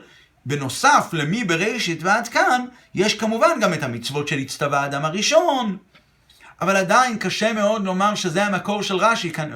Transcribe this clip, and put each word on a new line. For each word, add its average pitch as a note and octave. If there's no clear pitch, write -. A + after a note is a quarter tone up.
בנוסף D3
למבראשית E3+
ועד G#3
כאן, C#4
יש G3+
כמובן A3+
גם F#3
את D3
המצוות C3+
של D3+
הצטווה C#3+
האדם C#3
הראשון, A#3
אבל F#3+
עדיין G#3+
קשה G#3+
מאוד G#3
לומר F#3+
שזה F#3
המקור G3+
של G3
רש"י. F3+
כאן, D3+